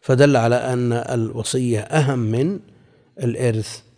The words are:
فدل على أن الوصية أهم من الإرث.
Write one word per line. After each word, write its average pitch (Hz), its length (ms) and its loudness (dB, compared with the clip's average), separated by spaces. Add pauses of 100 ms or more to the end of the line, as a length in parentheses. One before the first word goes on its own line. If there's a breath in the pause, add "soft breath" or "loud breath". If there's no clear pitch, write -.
فدل 135 360 4
على 117 180 4
أن 123 380 -2
الوصية 117 840 -2
أهم 139 400 0
من 123 400 -2 (640 soft breath)
الإرث. 117 580 -2 (160)